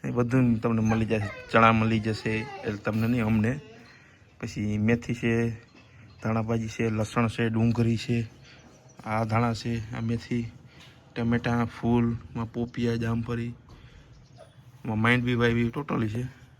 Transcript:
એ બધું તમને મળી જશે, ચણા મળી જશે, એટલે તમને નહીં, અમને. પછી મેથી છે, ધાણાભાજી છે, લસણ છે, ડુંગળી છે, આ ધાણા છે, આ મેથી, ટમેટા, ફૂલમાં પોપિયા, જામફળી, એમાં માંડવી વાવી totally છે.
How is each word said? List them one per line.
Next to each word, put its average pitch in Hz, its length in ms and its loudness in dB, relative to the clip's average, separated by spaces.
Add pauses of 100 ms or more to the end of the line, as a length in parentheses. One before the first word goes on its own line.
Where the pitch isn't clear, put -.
એ 135 60 -4
બધું 120 500 2
તમને 117 200 2
મળી 110 260 2
જશે, 104 240 -2 (220)
ચણા 113 200 8
મળી 110 280 4
જશે, 110 460 -4 (180)
એટલે 107 120 -4
તમને 110 320 0
નહીં, 120 160 2
અમને. 110 360 2 (800)
પછી 107 380 -4
મેથી 117 360 2
છે, 117 480 0 (600)
ધાણાભાજી 113 460 -2
છે, 113 220 -2
લસણ 110 380 0
છે, 117 200 -2
ડુંગળી 113 480 2
છે, 117 320 -2 (760)
આ 110 200 -2
ધાણા 117 300 0
છે, 117 280 -4 (140)
આ 117 40 -8
મેથી, 117 500 -4 (640)
ટમેટા, 120 480 0
ફૂલમાં 117 880 -2
પોપિયા, 120 420 -2
જામફળી, 117 600 -4 (1300)
એમાં 110 140 -2
માંડવી 120 360 4
વાવી 117 340 2
totally 120 400 -2
છે. 123 180 -6 (340)